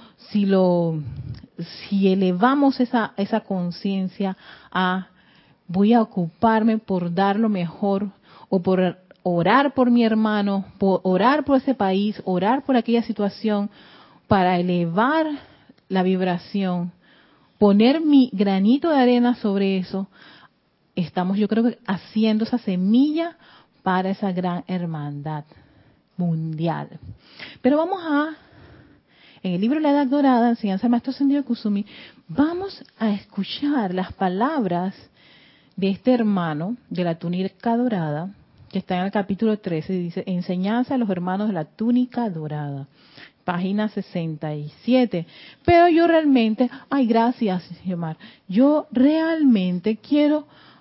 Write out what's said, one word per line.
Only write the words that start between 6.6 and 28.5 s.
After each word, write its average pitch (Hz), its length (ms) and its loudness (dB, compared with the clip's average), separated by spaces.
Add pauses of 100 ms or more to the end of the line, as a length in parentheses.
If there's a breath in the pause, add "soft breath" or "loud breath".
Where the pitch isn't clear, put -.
por 180 360 -4
dar 196 260 0
lo 226 100 2
mejor 196 600 -4 (380 loud breath)
o 190 120 0
por 185 380 0 (280)
orar 196 460 2
por 254 160 2
mi 240 140 4
hermano, 214 640 0 (120)
por 190 260 2
orar 226 420 2
por 277 120 2
ese 262 160 0
país, 202 520 -2
orar 196 380 0
por 262 140 0
aquella 233 240 0
situación 208 680 -4 (560 soft breath)
para 185 320 2
elevar 180 680 0 (640 loud breath)
la 185 140 0
vibración, 180 880 -2 (680 soft breath)
poner 220 440 6
mi 285 320 6
granito 202 560 2
de 294 100 2
arena 247 360 4
sobre 196 420 -2
eso, 190 300 -6 (880 loud breath)
estamos, 185 420 -2
yo 208 100 0
creo 220 160 0
que 240 240 -2
haciendo 214 560 -2
esa 233 160 -4
semilla 262 760 0 (460 soft breath)
para 185 300 0
esa 196 200 -4
gran 180 360 -4
hermandad 151 800 -8 (720 soft breath)
mundial. 160 840 -4 (640 loud breath)
Pero 277 160 4
vamos 349 260 -2
a, 302 260 0 (1120 soft breath)